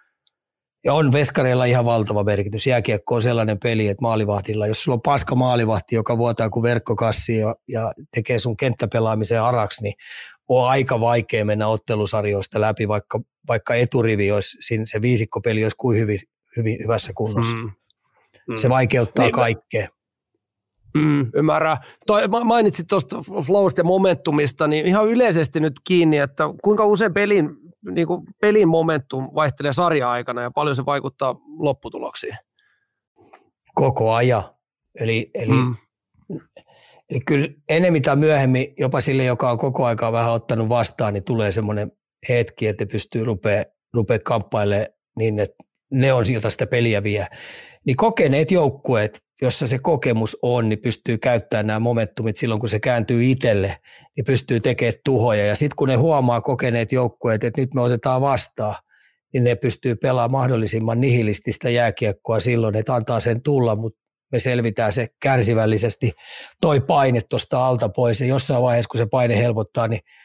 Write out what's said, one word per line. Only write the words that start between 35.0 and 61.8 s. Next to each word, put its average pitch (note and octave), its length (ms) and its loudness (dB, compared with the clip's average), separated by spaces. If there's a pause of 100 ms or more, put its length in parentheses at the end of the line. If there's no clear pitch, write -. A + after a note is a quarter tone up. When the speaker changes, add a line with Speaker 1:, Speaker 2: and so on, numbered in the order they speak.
Speaker 1:
Eli, A2+ 340 -2
eli, F3 180 -2
Speaker 2:
Mm. B2+ 220 0 (1400)
Speaker 1:
eli B2+ 160 -4
kyllä D3 220 0 (200)
enemmän E3 340 4
tai C#3 140 2
myöhemmin C3+ 640 2
jopa C3+ 220 0
sille, C3 240 0
joka B2 260 0
on A#2 80 -2
koko C3 260 -2
aikaa A#2 280 0
vähän A#2 200 0
ottanut A2+ 360 -2
vastaan, A2+ 460 0
niin G2+ 100 -6
tulee A2 280 0
semmoinen G#2 400 -4 (360)
hetki, A#2 400 -2
että G#2 180 -4
pystyy A2 380 -6
rupea, G#2 380 -2 (320)
rupea A2+ 240 0
kamppailemaan G#2 680 -2 (280)
niin, A2 220 -2
että - 260 -4 (260)
ne C3+ 220 2
on, A#2+ 200 2
jota A2 180 -2
sitä - 160 -4
peliä A#2 360 0
vie. G2+ 240 -4 (600)
Niin C3+ 100 0
kokeneet D#3+ 540 2
joukkueet, C3 760 0 (160)
jossa B2+ 240 0
se B2+ 120 -2
kokemus B2 640 0
on, A#2+ 260 0
niin G#2+ 100 0
pystyy A2+ 400 -2
käyttämään A#2 480 0
nämä G#2+ 140 0
momentumit A2+ 560 -2
silloin, A2+ 240 -2
kun A#2 80 -4
se G#2+ 120 -2
kääntyy A#2+ 440 0
itselle, A2+ 520 2 (400)
niin C3 80 -4
pystyy B2 360 0
tekemään A#2 340 0 (100)
tuhoja. A2+ 420 2
Ja G#2 100 0
sit D3 180 0
kun C3+ 140 0
ne C3 60 2
huomaa B2+ 460 2
kokeneet A#2+ 520 -2
joukkueet, A#2+ 520 0
että A#2+ 160 -2
nyt C3 140 -2
me C3 60 0
otetaan B2 400 0
vastaan, A#2+ 540 -2 (580)
niin B2 120 2
ne A#2+ 100 4
pystyy A#2 400 -2
pelaamaan B2+ 460 0
mahdollisimman A2+ 600 0
nihilististä A#2+ 720 0
jääkiekkoa A2+ 720 -2